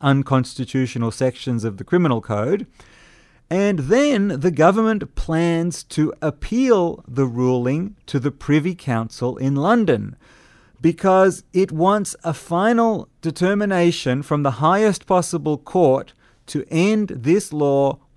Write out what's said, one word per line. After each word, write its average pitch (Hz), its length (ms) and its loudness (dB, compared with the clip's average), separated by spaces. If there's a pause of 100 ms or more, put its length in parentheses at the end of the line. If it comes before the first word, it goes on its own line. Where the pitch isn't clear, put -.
unconstitutional 131 1080 -2
sections 123 520 -4
of 107 140 -6
the 135 60 -12
criminal 160 360 0
code. 113 460 -2 (840)
And 196 260 0
then 202 640 0
the 156 100 0
government 196 640 2
plans 165 680 -2
to - 360 -2
appeal 202 880 0
the 131 200 0
ruling 127 680 -2 (120)
to 143 120 -2
the 139 120 -2
Privy 156 420 0
Council 120 640 -4
in 135 180 0
London, 139 600 0 (640)
because 185 720 2
it 190 180 0
wants 185 420 0 (120)
a 165 80 -2
final 220 760 0 (140)
determination 175 1000 0
from 147 220 -2
the 139 80 0
highest 175 540 0
possible 160 520 -2
court 135 560 0 (320)
to - 240 -6
end 202 380 0
this 156 460 -2
law 139 460 0 (180)